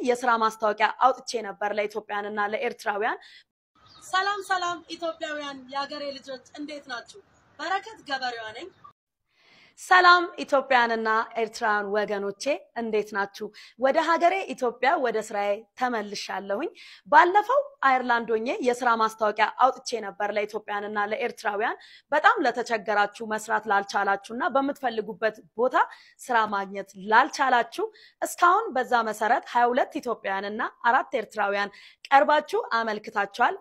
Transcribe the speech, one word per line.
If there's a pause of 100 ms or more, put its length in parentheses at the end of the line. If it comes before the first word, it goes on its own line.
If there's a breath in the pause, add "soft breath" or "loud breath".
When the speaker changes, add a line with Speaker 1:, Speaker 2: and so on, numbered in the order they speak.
Speaker 1:
የስራ
ማስታወቂያ (120)
አውጥቼ
ነበር
ለኢትዮጵያንና
ለኤርትራውያን። (840 loud breath)
Speaker 2:
ሰላም
ሰላም (120)
ኢትዮጵያውያን፣ (100)
የሀገሬ
ልጆች (100)
እንዴት
ናችሁ? (380)
በረከት
ገበሬዋ
ነኝ። (1120 soft breath)
Speaker 1:
ሰላም (120)
ኢትዮጵያንና (280)
ኤርትራውያን
ወገኖቼ (340)
እንዴት
ናችሁ? (320 loud breath)
ወደ
ሀገሬ (120)
ኢትዮጵያ
ወደ
ስራዬ (260)
ተመልሻለሁኝ። (380 loud breath)
ባለፈው (240)
አየርላንድ
ሆኜ (140)
የስራ
ማስታወቂያ (120)
አውጥቼ (120)
ነበር
ለኢትዮጵያንና
ለኤርትራውያን። (360 loud breath)
በጣም
ለተቸገራችሁ፣
መስራት
ላልቻላችሁ
እና
በምትፈልጉበት (200)
ቦታ (460 loud breath)
ስራ (100)
ማግኘት (160)
ላልቻላችሁ (340 soft breath)
እስካሁን
በዛ
መሰረት
ሃያ
ሁለት
ኢትዮጵያውያንና (220)
አራት
ኤርትራውያን (300 loud breath)
ቀርባችሁ (120)
አመልክታችኋል።